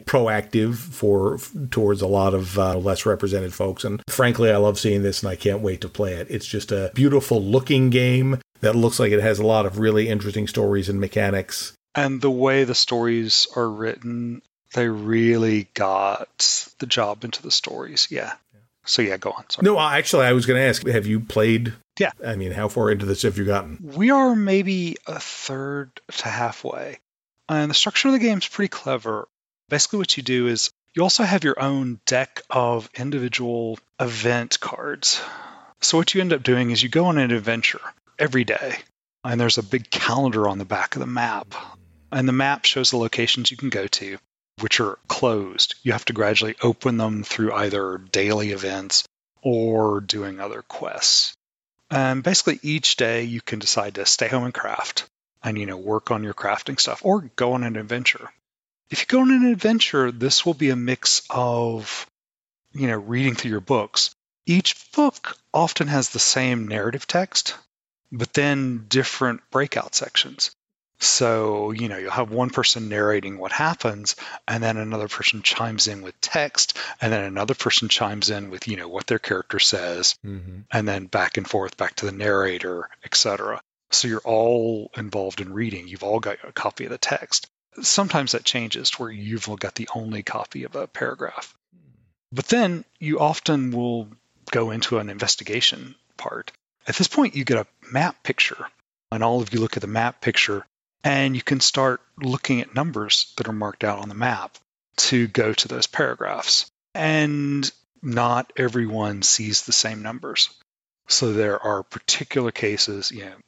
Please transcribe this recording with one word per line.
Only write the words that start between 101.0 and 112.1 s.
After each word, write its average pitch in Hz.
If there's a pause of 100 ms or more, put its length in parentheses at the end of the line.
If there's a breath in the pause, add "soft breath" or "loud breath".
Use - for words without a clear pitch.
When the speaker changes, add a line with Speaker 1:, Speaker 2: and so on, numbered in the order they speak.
Speaker 2:
and 135
you 123
can 135
start 131 (200)
looking 131
at -
numbers 117
that 117
are 110
marked 107
out 104
on 104
the 101
map 110 (400)
to 120
go 110
to -
those 123
paragraphs. - (280)
And 147 (320)
not 120
everyone 110
sees 107
the 120
same 110
numbers. 117 (580)
So 113
there 104
are 104
particular -